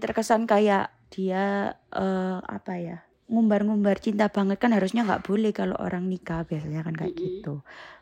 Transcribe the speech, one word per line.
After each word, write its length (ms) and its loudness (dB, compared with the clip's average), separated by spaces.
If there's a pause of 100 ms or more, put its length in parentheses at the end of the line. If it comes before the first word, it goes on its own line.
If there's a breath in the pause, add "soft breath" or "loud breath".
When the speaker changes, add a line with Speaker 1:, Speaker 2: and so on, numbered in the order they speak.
Speaker 1:
terkesan 420 2
kayak 480 4 (160)
dia, 640 -2 (220)
eh, 480 -2
apa 340 -8
ya, 220 -8 (300)
ngumbar-ngumbar 720 4
cinta 280 2
banget, 320 0
kan 120 2
harusnya 360 2
nggak 160 0
boleh 280 0
kalau 280 -2
orang 280 -4
nikah 360 -4
biasanya 400 -6
kan 120 -4
kayak 200 -4
Speaker 2:
Mm-mm. 80 -6
Speaker 1:
gitu. 300 -6 (480 loud breath)